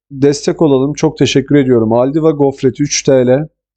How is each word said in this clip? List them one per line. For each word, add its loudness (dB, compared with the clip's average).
destek -2
olalım. 2
Çok -4
teşekkür 0
ediyorum. 2
Aldiva 0
gofret -2
üç -4
T 2
L. 0